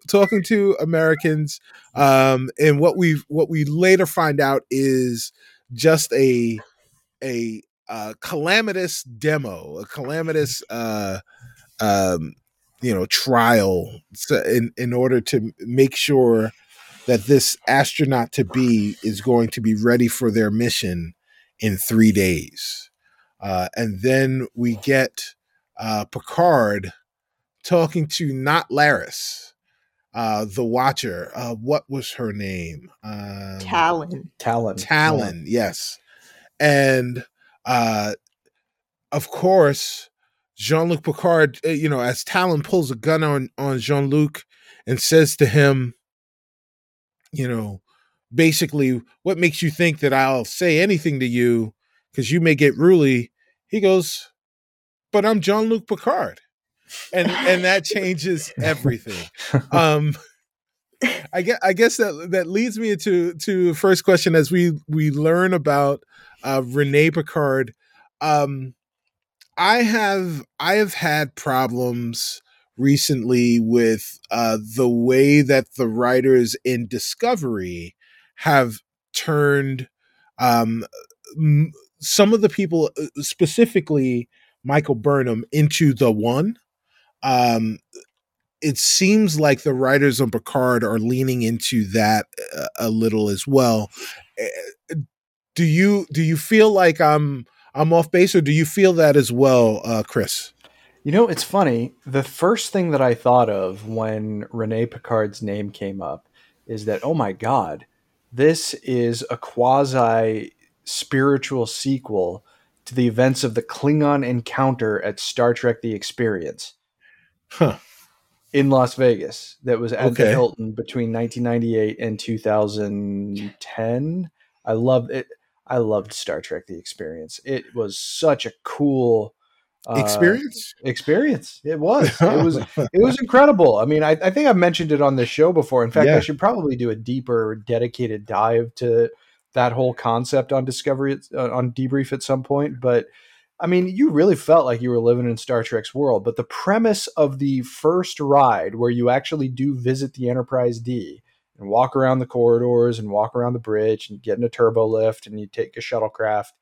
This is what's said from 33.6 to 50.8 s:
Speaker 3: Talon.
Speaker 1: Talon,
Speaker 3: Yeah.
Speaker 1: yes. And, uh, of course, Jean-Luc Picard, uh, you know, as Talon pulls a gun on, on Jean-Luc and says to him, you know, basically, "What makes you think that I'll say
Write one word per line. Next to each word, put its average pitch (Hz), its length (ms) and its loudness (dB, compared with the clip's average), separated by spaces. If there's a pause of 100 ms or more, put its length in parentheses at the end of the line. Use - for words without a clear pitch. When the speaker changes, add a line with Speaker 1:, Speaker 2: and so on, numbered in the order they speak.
Speaker 3:
Talon. 117 380 -2
Speaker 1:
Talon, 104 680 2
Speaker 3:
Yeah. 107 220 0
Speaker 1:
yes. - 300 -12 (600)
And, 131 640 2 (400)
uh, 113 480 -2 (1000)
of 143 180 -6
course, 170 800 0 (460)
Jean-Luc 160 480 -2
Picard, 160 600 2
uh, 160 60 0
you 151 180 -2
know, 139 120 -2
as 123 220 -2
Talon 180 380 0
pulls 151 300 0
a 131 60 -4
gun 156 280 0
on, 143 320 -2
on 135 220 -4
Jean-Luc 143 640 0 (420)
and 120 140 -2
says 160 360 4
to 143 100 4
him, 135 480 2 (1400)
you 143 140 -4
know, 107 360 -6 (520)
basically, 147 640 2 (220)
"What 180 160 -2
makes 170 240 0
you 160 80 0
think 156 300 0
that 139 120 2
I'll 135 320 0
say 165 360 0